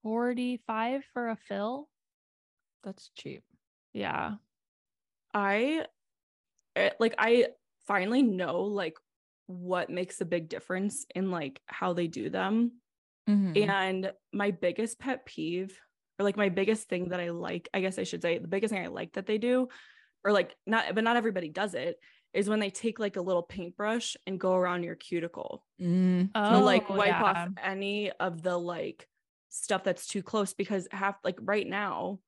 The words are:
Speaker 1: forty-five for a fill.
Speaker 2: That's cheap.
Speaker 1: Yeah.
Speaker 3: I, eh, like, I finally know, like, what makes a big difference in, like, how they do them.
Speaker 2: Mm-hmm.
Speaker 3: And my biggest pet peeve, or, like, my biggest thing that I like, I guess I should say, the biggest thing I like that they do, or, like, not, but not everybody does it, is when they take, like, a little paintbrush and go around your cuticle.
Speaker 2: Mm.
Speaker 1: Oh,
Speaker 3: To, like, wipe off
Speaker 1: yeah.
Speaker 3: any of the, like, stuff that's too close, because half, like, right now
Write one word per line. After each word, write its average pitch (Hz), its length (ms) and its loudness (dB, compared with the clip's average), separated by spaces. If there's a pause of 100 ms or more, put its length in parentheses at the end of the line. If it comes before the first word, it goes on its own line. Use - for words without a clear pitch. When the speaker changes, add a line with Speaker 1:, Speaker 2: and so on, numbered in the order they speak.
Speaker 1:
forty-five 240 1000 -2 (100)
for 240 160 -2
a 220 60 -4
fill. 226 520 -6 (920)
Speaker 2:
That's - 340 -14
cheap. - 280 -14 (500)
Speaker 1:
Yeah. - 420 -4 (960)
Speaker 3:
I, 214 540 0 (880)
eh, 196 140 4 (100)
like, 226 180 2
I 233 300 6 (380)
finally 208 360 2
know, 180 400 2
like, 196 340 -4 (500)
what 180 440 -4
makes 180 300 -6
a 180 40 -2
big 165 240 -2
difference - 680 -4
in, 190 160 -2
like, 151 360 -6
how - 260 -2
they 175 140 0
do 160 240 -6
them. 214 500 0 (480)
Speaker 2:
Mm-hmm. 202 420 4
Speaker 3:
And 190 420 0 (200)
my 202 180 0
biggest 185 480 -2
pet 262 280 -4
peeve, 175 520 -6 (400)
or, 202 60 2
like, 202 120 2
my 202 120 4
biggest 196 400 2
thing 180 220 -2
that 180 100 -2
I 175 100 -4
like, 170 440 -6
I 196 60 0
guess 185 180 -2
I 190 60 -2
should 175 180 -6
say, 170 160 2
the 170 100 -8
biggest 196 240 0
thing 185 120 -4
I 170 40 -8
like - 260 -10
that 196 120 -6
they 214 120 0
do, 247 300 2 (560)
or, 202 80 4
like, 190 240 2 (100)
not, - 280 2
but 220 100 2
not 233 120 4
everybody 196 340 0
does 185 240 -4
it, 165 240 -4 (340)
is 196 160 2
when 214 120 2
they 196 100 -2
take, 220 280 -4
like, 202 180 -2
a 185 60 -2
little 175 220 2
paintbrush 208 720 -4 (100)
and 185 140 -4
go 185 140 2
around 180 300 2
your 165 120 -6
cuticle. - 680 -8 (140)
Speaker 2:
Mm. 180 540 4
Speaker 1:
Oh, 208 240 2
Speaker 3:
To, - 60 8
like, - 240 6
wipe 196 320 4
off 190 180 4
Speaker 1:
yeah. 175 100 -4 (140)
Speaker 3:
any 202 500 -2
of 170 300 -4
the, 175 160 0
like, 175 500 -6 (420)
stuff - 340 -2
that's 180 220 -2
too 196 160 -4
close, 202 320 -2
because 190 380 -2
half, 196 320 -2
like, 185 180 -2
right 202 240 0
now 190 600 -4